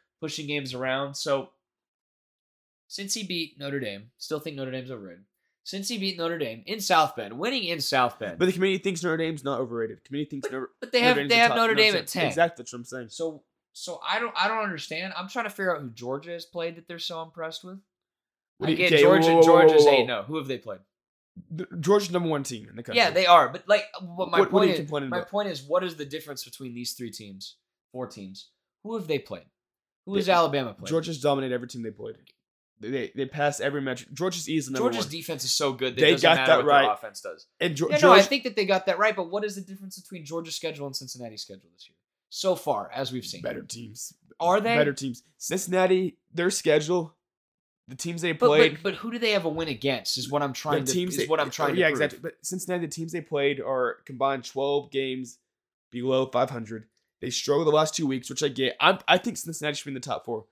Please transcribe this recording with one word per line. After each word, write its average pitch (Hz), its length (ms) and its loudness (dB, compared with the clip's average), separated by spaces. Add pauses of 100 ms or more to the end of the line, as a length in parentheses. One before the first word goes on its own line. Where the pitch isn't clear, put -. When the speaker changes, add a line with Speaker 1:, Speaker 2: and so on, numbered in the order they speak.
(220)
Speaker 1:
pushing 151 260 -10
games 139 260 -6
around. 131 420 -4
So, 139 340 -4 (1400)
since 196 260 -10
he 226 100 -6
beat 170 360 -8
Notre 139 200 -6
Dame, 107 380 -10
still 156 220 -8
think 147 160 -12
Notre 135 160 -8
Dame's 131 200 -10
overrated. 98 340 -16 (380)
Since 196 260 -10
he 240 100 -4
beat 190 180 -4
Notre 170 220 -4
Dame 113 260 -8
in 214 140 -6
South 165 360 4
Bend, 110 220 -10
winning 226 280 -4
in 170 140 -4
South 127 380 0
Bend. 95 220 -8
Speaker 2:
But 170 80 2
the 185 60 2
community 185 280 0
thinks 175 220 -4
Notre 160 140 0
Dame's 160 260 -4
not 135 160 -4
overrated. 113 440 -6
Community 143 280 -8
thinks 139 160 -8
Speaker 1:
But, - 80 -10
Speaker 2:
Notre, 131 140 -8 (100)
Speaker 1:
but - 120 -14
they 247 100 2
Speaker 2:
Notre 247 80 4
Speaker 1:
have, 247 80 6
Speaker 2:
Dame's 143 120 0
Speaker 1:
they 233 60 4
Speaker 2:
the 233 60 6
Speaker 1:
have 240 80 6
Speaker 2:
top. 233 80 0
Speaker 1:
Notre 226 180 2
Speaker 2:
No, - 60 4
Speaker 1:
Dame 208 120 6
Speaker 2:
so 180 60 2
Speaker 1:
at 151 80 -8
ten. 170 200 -2
Speaker 2:
Exactly, 165 360 0
that's - 100 -16
what 123 60 -12
I'm 120 60 -14
saying. 127 240 -12
Speaker 1:
So, 160 340 -8 (300)
so - 340 -12
I 196 120 -2
don't, 233 160 -6
I 185 120 0
don't 220 160 -2
understand. 175 520 -8
I'm 185 140 -8
trying 233 160 -6
to 202 60 -10
figure 185 240 -2
out 147 60 -6
who 131 100 -10
Georgia 131 400 -10
has 170 140 -12
played 165 320 -8
that 165 100 -20
they're 170 100 -12
so 165 240 -8
impressed 160 420 -12
with. 185 160 -18 (760)
Speaker 2:
What - 120 -2
Speaker 1:
I 156 40 4
Speaker 2:
do 160 80 0
you, 180 80 4
Speaker 1:
get - 40 4
Speaker 2:
okay, 220 120 8
whoa, 180 140 10
Speaker 1:
Georgia, 160 100 6
Speaker 2:
whoa, 165 60 8
whoa, 165 80 10
Speaker 1:
Georgia's 160 400 10
Speaker 2:
whoa, 143 80 10
whoa. 139 60 8
Speaker 1:
eight 123 40 6
and 120 100 0
oh. 107 120 -2
Who 151 140 -6
have 139 100 -6
they 131 100 -4
played? 98 220 -12 (720)
Speaker 2:
The, 170 160 -10 (120)
Georgia's 185 320 4
number 175 180 0
one 143 140 0
team 113 260 -10
in - 60 -20
the 117 80 -12
country. - 140 -4
Speaker 1:
Yeah, 196 140 4
they 175 160 2
are. 165 220 10
But, - 200 -4
like, 208 140 4 (180)
what 175 300 -6
my 175 80 4
Speaker 2:
What, 196 120 4
what 190 80 6
are - 20 6
Speaker 1:
point 190 80 6
Speaker 2:
you 185 40 2
Speaker 1:
is, 156 60 -2
Speaker 2:
complaining 147 300 -4
Speaker 1:
my - 100 -2
Speaker 2:
about? - 100 -8
Speaker 1:
point 202 200 -4
is, 147 120 -8
what 165 220 0
is 170 120 -6
the 147 100 -10
difference 147 380 -12
between 123 300 -14
these 120 200 -8
three 120 180 -12
teams, 101 440 -16 (380)
four 127 140 -10
teams? 98 420 -18 (340)
Who 220 140 -8
have 180 100 -10
they 147 120 -2
played? 85 260 -14 (600)
Who 196 80 -4
has 190 100 0
Speaker 2:
They, 185 80 2
Speaker 1:
Alabama 143 400 2
played? 98 160 -12
Speaker 2:
Georgia's 160 320 -4
dominated 135 320 0
every 123 160 -6
team 120 140 -12
they 110 80 -10
played. 107 240 -14 (680)
They, 107 80 -10
they, 127 260 -4
they 135 100 -4
pass 143 360 -2
every 143 200 -2
metric. 127 320 -6
Georgia's 175 360 -4
easily 139 240 -2
number 220 180 0
Speaker 1:
Georgia's 202 140 -2
Speaker 2:
one. 143 60 -8
Speaker 1:
defense 165 340 -8
is - 60 -2
so 143 220 0
good 127 220 -4
that 131 60 0
Speaker 2:
They 156 80 8
Speaker 1:
it - 40 8
doesn't 165 160 4
Speaker 2:
got 160 80 8
Speaker 1:
matter 131 140 0
Speaker 2:
that 127 60 8
Speaker 1:
what 143 160 4
their 139 140 8
Speaker 2:
right. 104 60 2
Speaker 1:
offense 101 280 -12
does. 85 240 -14 (160)
Speaker 2:
And 165 140 -2
Geo-, 139 140 -2
Speaker 1:
Yeah, 294 80 2
no, 294 140 8
I 220 60 12
Speaker 2:
Georgia 196 120 8
Speaker 1:
think 277 140 0
that 240 140 -8
they 208 80 2
got 190 220 0
that 175 100 0
right, 208 180 2
but 180 140 -6
what 208 160 -4
is 202 100 -8
the 196 60 -12
difference 190 380 -16
between 175 260 -16
Georgia's 165 300 -8
schedule 147 320 -8
and 131 80 -10
Cincinnati's 120 460 -14
schedule 95 320 -18
this - 140 -20
year? - 80 -20 (340)
So 185 260 -2
far, 113 380 -4
as 123 200 -6
we've 123 120 -8
seen. 90 160 -12
Speaker 2:
Better - 220 -8
teams. 117 500 -14 (260)
Speaker 1:
Are 175 220 2
they? 226 160 0
Speaker 2:
Better 147 160 2
teams. 135 300 -8 (140)
Cincinnati, 185 800 0 (160)
their 170 180 0
schedule, 160 640 0 (760)
the 131 60 -16
teams 170 260 -8
they 170 100 0
Speaker 1:
But, 160 160 2
Speaker 2:
played. 156 280 6
Speaker 1:
but, - 80 -12
but 190 120 -4
who 226 160 -10
do 233 80 -8
they 220 120 0
have 196 140 0
a 165 40 -2
win 160 180 -4
against 135 500 -4
is 123 140 -8
what 143 100 0
I'm 139 120 -4
trying 139 320 -2
Speaker 2:
The - 60 -2
Speaker 1:
to, - 20 0
Speaker 2:
teams 180 220 -4
Speaker 1:
is 147 80 -2
Speaker 2:
they, 143 40 -4
Speaker 1:
what 151 140 2
I'm 135 80 -2
trying 143 220 -2
Speaker 2:
oh, - 20 -2
yeah, 170 140 2
Speaker 1:
to 156 80 2
prove. 131 80 0
Speaker 2:
exactly. 139 180 -4
But - 220 -12
Cincinnati, 180 420 -6
the 147 60 -8
teams 165 200 -10
they 170 80 -6
played 143 400 -2
are 127 360 -2 (100)
combined 135 400 -2
twelve 139 440 -2
games 131 480 -6 (540)
below 131 360 0
five 123 240 2
hundred. 113 340 -10 (340)
They - 120 -6
struggled 147 360 0
the 147 40 6
last 156 220 4
two 160 140 -2
weeks, 131 220 -4
which 139 140 -8
I 147 40 2
get. 131 320 -2
I'm, 196 280 4
I 170 100 6
think 196 180 -6
Cincinnati 151 400 -6
should - 100 -10
be 151 40 -12
in 139 60 -8
the 127 40 -10
top 123 240 -8
four, 110 280 -8